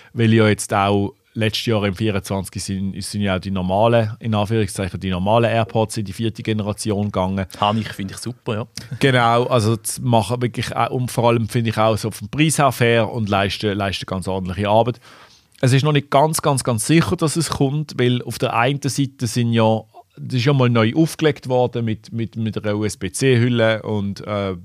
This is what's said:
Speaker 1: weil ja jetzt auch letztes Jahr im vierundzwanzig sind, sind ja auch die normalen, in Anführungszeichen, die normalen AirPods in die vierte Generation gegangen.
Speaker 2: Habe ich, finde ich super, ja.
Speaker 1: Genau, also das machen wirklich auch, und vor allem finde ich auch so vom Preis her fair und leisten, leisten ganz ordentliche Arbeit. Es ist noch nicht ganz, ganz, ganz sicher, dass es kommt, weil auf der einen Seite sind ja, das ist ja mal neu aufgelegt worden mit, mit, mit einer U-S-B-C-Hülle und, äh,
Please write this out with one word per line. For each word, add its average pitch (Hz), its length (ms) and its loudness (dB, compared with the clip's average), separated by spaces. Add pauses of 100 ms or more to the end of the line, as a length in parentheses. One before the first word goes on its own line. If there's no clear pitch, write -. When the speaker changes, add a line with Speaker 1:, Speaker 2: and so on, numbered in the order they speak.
(140)
Speaker 1:
weil 113 200 4
ja 110 140 6
jetzt 104 260 0
auch 101 420 0 (180)
letztes 107 320 -2
Jahr 110 220 0
im 95 80 -2
vierundzwanzig 98 680 -4
sind, 98 400 -6
sind - 180 -6
ja 95 160 0
auch - 20 -2
die 98 100 -8
normalen, 107 720 2
in 110 160 -2
Anführungszeichen, 101 640 -2
die 95 100 -4
normalen 104 400 2
AirPods 113 480 0
in 110 80 -6
die 95 80 -10
vierte 110 300 -6
Generation 104 640 -2
gegangen. 95 420 -2 (120)
Speaker 2:
Habe 104 200 2
ich, 104 100 -6
finde 95 240 -10
ich - 60 -16
super, 117 340 -8
ja. 110 140 -6 (320)
Speaker 1:
Genau, 123 480 4
also 117 280 2
das - 240 -8
machen 120 440 2
wirklich - 320 -4
auch, 120 160 0
und 123 200 -4
vor 117 180 2
allem 117 200 2
finde 117 220 -2
ich - 80 -4
auch 110 180 4
so 107 140 -4
vom - 180 -12
Preis 151 300 0
her 139 120 4
fair 117 380 2
und 110 180 -4
leisten, 98 480 0
leisten 98 300 -4
ganz 92 220 -6
ordentliche 92 420 -4
Arbeit. 117 300 2 (640)
Es 127 120 2
ist 135 80 4
noch 151 120 2
nicht 139 180 0
ganz, 151 320 2
ganz, 139 200 0
ganz 117 220 -2
sicher, 165 300 4
dass 160 200 0
es 165 140 -2
kommt, 147 480 -2
weil 123 240 2
auf - 160 -10
der 127 160 -2
einen 127 300 0
Seite 131 420 -2
sind 117 280 0
ja, 110 280 4 (340)
das 127 200 -8
ist 117 100 0
ja 147 80 4
mal 127 160 4
neu 117 240 4
aufgelegt 156 560 0
worden 123 360 0
mit, 110 280 -6
mit, 113 220 -6
mit 110 280 -4
einer 104 140 -2
U-S-B-C-Hülle 113 1040 2
und, 101 400 -4
äh, 101 440 -4